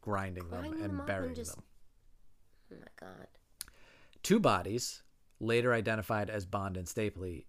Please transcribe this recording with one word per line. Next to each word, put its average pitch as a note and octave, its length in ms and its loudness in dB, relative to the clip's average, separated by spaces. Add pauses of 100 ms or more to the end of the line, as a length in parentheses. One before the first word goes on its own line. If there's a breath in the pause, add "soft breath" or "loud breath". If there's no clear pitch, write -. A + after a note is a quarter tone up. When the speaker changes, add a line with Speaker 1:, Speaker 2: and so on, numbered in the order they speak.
Speaker 1:
grinding F#2+ 480 -4
them, E2+ 120 -6
Speaker 2:
Grinding D#4 220 -6
Speaker 1:
and D#4 100 -4
Speaker 2:
them - 80 -4
up C#4+ 60 -8
Speaker 1:
burying C#4 220 -2
Speaker 2:
and B3 80 -8
just A#3+ 180 -8
Speaker 1:
them. - 100 -16 (1080)
Speaker 2:
Oh, - 80 -18
my - 60 -20 (220)
God. F#2 180 -16 (960 loud breath)
Speaker 1:
Two A3 180 8
bodies, G#2+ 600 2 (360)
later A#2 360 4
identified A2 560 0
as G#2 160 -4
Bond G2 320 -2
and F2+ 80 -6
Stapley, F#2 640 -4